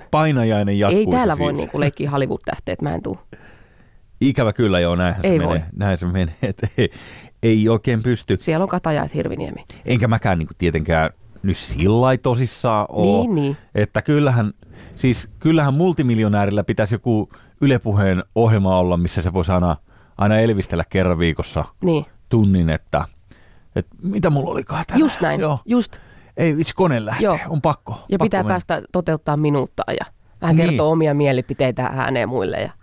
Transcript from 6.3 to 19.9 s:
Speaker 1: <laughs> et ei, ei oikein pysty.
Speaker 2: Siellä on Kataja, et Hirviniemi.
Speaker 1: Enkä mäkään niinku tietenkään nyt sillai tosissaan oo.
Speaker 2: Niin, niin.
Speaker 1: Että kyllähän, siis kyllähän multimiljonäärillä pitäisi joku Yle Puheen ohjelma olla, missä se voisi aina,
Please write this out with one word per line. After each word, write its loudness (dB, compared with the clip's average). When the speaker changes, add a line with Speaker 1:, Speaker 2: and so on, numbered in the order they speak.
Speaker 1:
<laughs> -4
et -4
ei, 2
ei 4
oikein 0
pysty. -2
Speaker 2:
Siellä -2
on -2
Kataja, -2
et -8
Hirviniemi. -8
Speaker 1:
Enkä 0
mäkään 0
niinku -6
tietenkään 0
nyt 0
sillai 2
tosissaan 0
oo. 2
Speaker 2:
Niin, 0
niin. -2
Speaker 1:
Että -2
kyllähän, 2
siis 0
kyllähän 2
multimiljonäärillä 2
pitäisi -2
joku -2
Yle 4
Puheen 0
ohjelma 4
olla, 2
missä -2
se -2
voisi 0
aina, 2